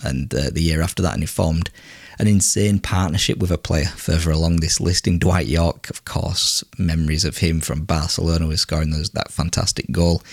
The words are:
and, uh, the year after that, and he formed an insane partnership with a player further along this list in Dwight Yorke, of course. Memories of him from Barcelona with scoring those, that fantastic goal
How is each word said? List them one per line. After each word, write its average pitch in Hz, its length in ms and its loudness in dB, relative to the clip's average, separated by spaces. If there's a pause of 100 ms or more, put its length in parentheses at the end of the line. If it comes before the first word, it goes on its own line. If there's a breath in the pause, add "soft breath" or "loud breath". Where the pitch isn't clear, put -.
and, 67 300 -4
uh, 69 180 0
the 80 100 -2
year 80 200 2
after 85 220 -2
that, 76 100 0
and 76 100 -2
he 78 40 -4
formed 82 420 0 (500 loud breath)
an 110 80 2
insane 101 520 4
partnership - 600 0
with 90 100 0
a 85 80 0
player 82 300 0
further 82 420 -2
along 82 280 2
this 80 220 0
list - 280 0
in 90 100 4
Dwight 90 300 2
Yorke, 82 420 0
of - 160 -12
course. - 580 -2 (140)
Memories 80 480 2
of 73 140 -4
him 82 200 2
from 78 260 -4
Barcelona 82 600 0
with 78 140 0
scoring 78 320 0
those, 76 180 -2
that - 220 -6
fantastic - 600 -2
goal 85 300 2 (120)